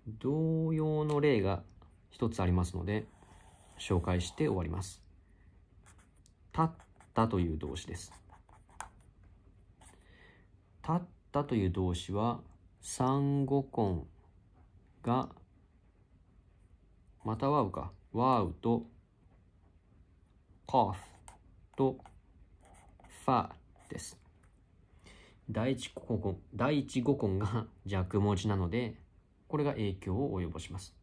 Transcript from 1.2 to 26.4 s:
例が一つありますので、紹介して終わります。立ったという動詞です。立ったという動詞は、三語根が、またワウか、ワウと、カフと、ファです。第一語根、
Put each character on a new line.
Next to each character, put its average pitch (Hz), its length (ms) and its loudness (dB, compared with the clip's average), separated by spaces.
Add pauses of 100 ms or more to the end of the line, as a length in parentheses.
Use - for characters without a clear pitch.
例 135 220 6
が 95 200 0 (480)
一 - 180 -2
つ 101 140 -2
あ 87 40 2
り 90 60 4
ま 90 120 4
す 90 120 -6
の 87 80 -4
で、 104 220 -2 (720)
紹 90 220 0
介 90 200 0
し 87 100 -6
て - 140 -2
終 107 120 2
わ 90 60 0
り 78 80 -4
ま 92 120 -4
す。 - 200 -12 (1500)
立 160 120 4
っ 165 60 2 (440)
た 113 140 4
と 98 120 2
い 82 140 2
う 78 40 -4
動 73 180 -6
詞 - 100 -10
で 85 100 -10
す。 - 160 -14 (2750)
立 156 100 -2
っ 175 80 2 (300)
た 143 140 0
と 135 100 -2
い 98 120 4
う 90 40 4
動 90 240 0
詞 90 180 -6
は、 113 280 0 (400)
三 139 680 2
語 139 180 2 (120)
根 95 280 0 (1000)
が、 127 260 0 (2000)
ま 113 120 -2
た 139 120 0
ワ 147 120 4
ウ 98 100 0
か、 80 220 -8 (200)
ワ 120 300 4
ウ 82 180 -2
と、 117 260 0 (1800)
カ 104 260 4
フ 92 80 -8 (760)
と、 131 220 2 (1300)
フ 139 60 0
ァ 123 200 2 (380)
で - 120 -12
す。 - 180 -16 (1300)
第 113 240 -2
一 - 220 -8
語 - 220 -4
根、 95 200 -2 (200)